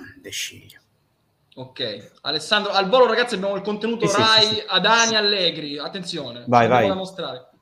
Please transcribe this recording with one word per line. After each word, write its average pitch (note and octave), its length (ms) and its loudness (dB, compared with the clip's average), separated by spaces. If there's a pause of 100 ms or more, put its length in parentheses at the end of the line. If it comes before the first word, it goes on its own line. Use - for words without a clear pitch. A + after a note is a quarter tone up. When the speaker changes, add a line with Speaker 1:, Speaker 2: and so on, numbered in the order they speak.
(200)
Speaker 1:
De G2+ 100 -16
Sciglio. - 500 -12 (760)
Speaker 2:
Ok, B2 560 -12 (120)
Alessandro, G3 500 -2
al F#3+ 180 0
volo B3+ 160 6
ragazzi A3+ 300 0
abbiamo G3 180 -4
il - 80 -6
contenuto G#3+ 440 -4
Speaker 3:
Sì, G3 80 2
sì, G#3 60 2
Speaker 2:
Rai A3 240 4
Speaker 3:
sì, G#3+ 120 0
sì. G#3+ 100 -6
Speaker 2:
ad F#3 180 0
Ani A3+ 300 4
Allegri, E3 640 -2
attenzione, D#3 680 -10
Speaker 3:
Vai, A#2+ 200 6
Speaker 2:
abbiamo B2 140 4
Speaker 3:
vai. - 80 2
Speaker 2:
da F#3+ 60 0
mostrare. E3+ 540 -10 (140)